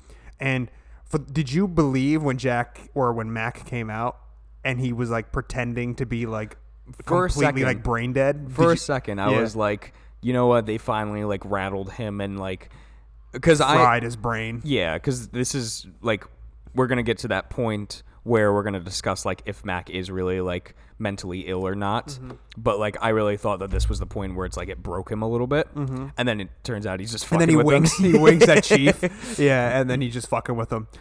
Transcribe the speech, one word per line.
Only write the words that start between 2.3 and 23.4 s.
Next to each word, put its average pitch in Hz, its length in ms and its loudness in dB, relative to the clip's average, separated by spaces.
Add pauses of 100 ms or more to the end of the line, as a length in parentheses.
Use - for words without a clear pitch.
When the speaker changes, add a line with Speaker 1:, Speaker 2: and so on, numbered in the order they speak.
Speaker 1:
Jack 120 580 -4
or 127 180 2
when 113 200 -6
Mac 113 320 -6
came 117 240 -6
out 113 300 -6 (460)
and 127 160 -2
he 127 120 -2
was, 117 160 -4
like, 117 240 -4
pretending 120 600 -4
to 131 100 -6
be, 117 220 -4
like, 110 300 -8 (480)
Speaker 2:
For 180 200 2
a 180 60 0
Speaker 1:
completely, 143 320 2
Speaker 2:
second. - 0 -
Speaker 1:
like, 127 220 0
brain 123 280 -2
dead? 139 380 0
Speaker 2:
For 131 140 2
Speaker 1:
Did 170 40 8
Speaker 2:
a 170 40 6
Speaker 1:
you 160 40 2
Speaker 2:
second, 120 440 -4
I 101 100 2
Speaker 1:
Yeah. 127 100 4
Speaker 2:
was 110 160 -2
like, 104 380 -2 (260)
"You 120 140 -2
know 123 140 4
what? 117 180 4
They 110 120 -2
finally, 104 460 -4
like, 101 200 -2
rattled 98 480 -4
him 101 280 -6
and, 98 180 -6
like," 95 300 -8 (720)
'cause 156 220 6
I 143 140 4
Speaker 1:
Fried 120 260 6
his 117 140 -6
brain. 113 480 -4
Speaker 2:
Yeah, 90 340 0
'cause 123 300 -4
this 123 260 -4
is, 117 320 -6 (160)
like, 107 240 -2 (480)
we're 127 140 2
gonna 123 140 0
get 113 160 -2
to 123 100 -8
that 95 220 -2
point 107 520 -6 (220)
where 110 280 4
we're 101 100 2
gonna 98 180 -4
discuss, 92 440 -6
like, 95 220 -4
if - 180 -10
Mac 90 260 -6
is 92 200 -6
really, 92 300 -2
like, 90 340 -6 (220)
mentally 98 520 -6
ill 92 180 -2
or 95 80 -2
not. 101 320 -2
Speaker 1:
Mm-hmm. 131 240 -14 (260)
Speaker 2:
But, 113 220 0
like, 104 240 -2
I 113 60 0
really 107 280 2
thought 101 220 -2